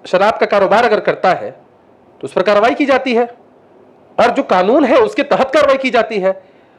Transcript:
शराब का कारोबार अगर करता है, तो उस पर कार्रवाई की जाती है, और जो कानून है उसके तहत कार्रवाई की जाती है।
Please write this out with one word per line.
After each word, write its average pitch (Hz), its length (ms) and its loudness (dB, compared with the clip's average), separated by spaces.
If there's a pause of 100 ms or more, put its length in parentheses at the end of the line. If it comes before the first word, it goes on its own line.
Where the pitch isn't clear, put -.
शराब 196 300 0
का - 80 -2
कारोबार 202 380 2
अगर 214 160 0
करता 185 300 -2
है, 139 220 -4
तो - 760 -20
उस - 80 -14
पर - 80 0
कार्रवाई 208 320 2
की 294 120 -2
जाती 262 280 0
है, 240 120 0 (920)
और 240 120 2
जो 277 120 -2
कानून 208 420 2
है 240 120 2
उसके 415 260 0
तहत 262 300 0
कार्रवाई 277 240 2
की 269 120 -6
जाती 220 300 -2
है। 190 240 -4 (360)